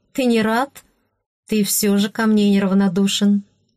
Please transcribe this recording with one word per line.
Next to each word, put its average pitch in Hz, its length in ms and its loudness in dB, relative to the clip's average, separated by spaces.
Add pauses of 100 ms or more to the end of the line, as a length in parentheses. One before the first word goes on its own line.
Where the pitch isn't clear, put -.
(120)
Ты 269 120 -4
не 233 180 0
рад? 226 400 -4 (640)
Ты 214 160 -2
всё 202 340 0
же 202 120 0
ко 220 180 -4
мне 214 240 2
неравнодушен. 196 960 0 (320)